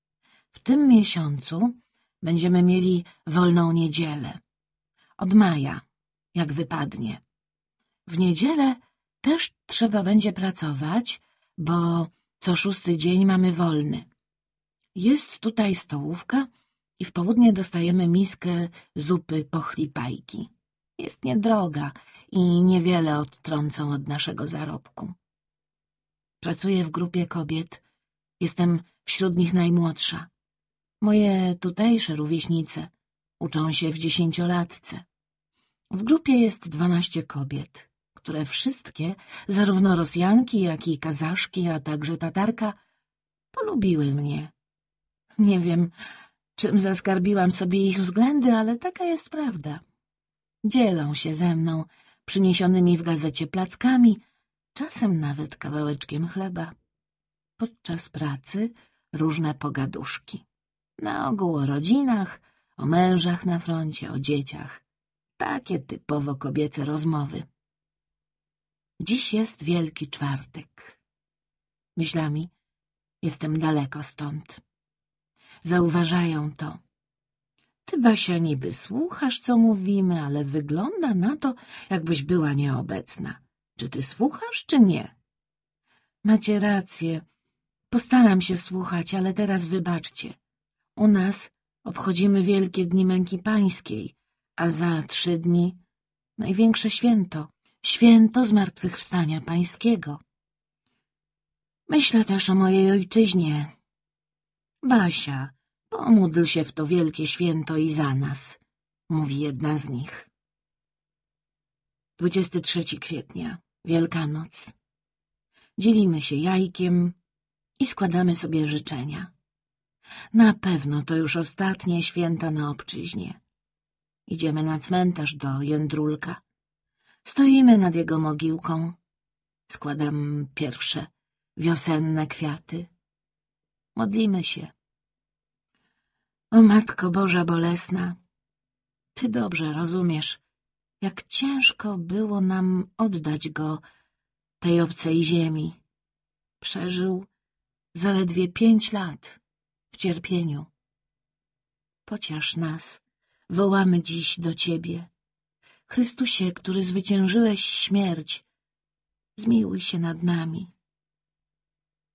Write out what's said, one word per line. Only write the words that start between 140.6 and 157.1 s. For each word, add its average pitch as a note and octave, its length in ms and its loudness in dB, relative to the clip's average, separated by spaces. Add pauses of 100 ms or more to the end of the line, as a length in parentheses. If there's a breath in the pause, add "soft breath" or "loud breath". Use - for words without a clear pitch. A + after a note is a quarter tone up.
jak - 220 -6
ciężko C4 760 -2
było G3 440 -4
nam F#3 460 0 (100)
oddać D#3+ 520 -4
go D#3 320 -6 (800 soft breath)
tej E3+ 220 2
obcej E3 420 0
ziemi. D#3+ 560 0 (800)
Przeżył F3+ 640 -4 (680)
zaledwie F3+ 540 0
pięć A3 440 4
lat F#3 480 -8 (540)
w - 40 -20
cierpieniu. E3+ 680 -4 (1400)
Pociesz D#3+ 520 -8
nas, E3 440 -8 (480)
wołamy F#3+ 540 2
dziś E3+ 360 -6
do E3+ 140 -4
Ciebie. E3+ 540 -6 (800 soft breath)
Chrystusie, A#3 640 0
który F#3+ 320 -4
zwyciężyłeś G3 800 2